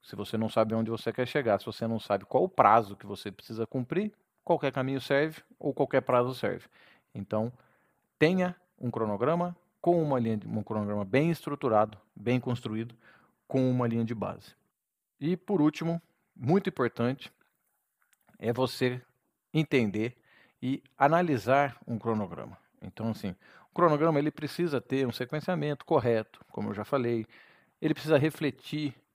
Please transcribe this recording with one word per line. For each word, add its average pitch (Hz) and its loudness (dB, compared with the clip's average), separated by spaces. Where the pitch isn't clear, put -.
se - -16
você 104 -6
não 110 -2
sabe 110 2
onde 113 -2
você 113 -4
quer 123 -2
chegar, 117 2
se - -12
você 117 -6
não 113 -2
sabe 101 -2
qual - 2
o 190 -2
prazo 107 6
que - -20
você 101 -8
precisa 110 -8
cumprir, 165 -4
qualquer 143 0
caminho 131 -2
serve 151 0
ou 139 -4
qualquer 135 2
prazo 127 2
serve. 95 -6
Então, 107 -4
tenha 180 2
um 123 -4
cronograma 127 -2
com 175 4
uma 143 2
linha 113 0
de, 104 -10
um 110 -4
cronograma 104 -4
bem 139 2
estruturado, 117 2
bem 120 0
construído, 117 -6
com 131 2
uma 123 0
linha 117 0
de 113 -4
base. 98 -8
E, 170 -2
por 185 0
último, 165 2
muito 180 2
importante, 123 -2
é 113 -2
você 127 -2
entender 117 0
e 131 -4
analisar 143 2
um 117 -4
cronograma. 101 -4
Então, 110 -8
assim, 104 -8
o - -20
cronograma 160 2
ele 147 0
precisa 151 -4
ter 135 -2
um 117 -2
sequenciamento 147 -4
correto, 120 2
como 107 -6
eu 107 -4
já 104 -6
falei, 120 -2
ele 156 0
precisa 151 2
refletir 151 -2